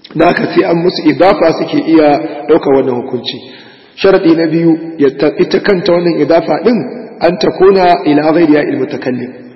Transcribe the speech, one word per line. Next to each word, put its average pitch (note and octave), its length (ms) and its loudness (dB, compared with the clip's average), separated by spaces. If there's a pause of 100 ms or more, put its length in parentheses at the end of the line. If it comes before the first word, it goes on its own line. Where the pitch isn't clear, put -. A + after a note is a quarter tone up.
(160)
Da D#3+ 120 2
haka D#3+ 200 -2
sai - 160 0
an E3+ 140 0
musu E3+ 300 -2
idafa E3+ 460 2
suke D#3 240 -4
iya D#3 320 4 (380)
ɗaukar D#3 280 2
wannan C3 200 0
hukunci. A#2+ 420 -8 (580)
Sharaɗi F3 400 2
na E3 120 -2
biyu, E3 240 0 (260)
ya C#3 140 2
ta-, D3 260 -2
ita F3+ 220 0
kanta E3+ 340 0
wannan E3+ 260 0
idafa D#3+ 340 0 (100)
ɗin, A3+ 140 2 (420)
an F3 200 0
takuna F#3 640 2
ila D3+ 280 2
ghayri D#3 200 4
ya D3 80 4
il C#3 160 -4
mutakallim. B2+ 540 -6 (240)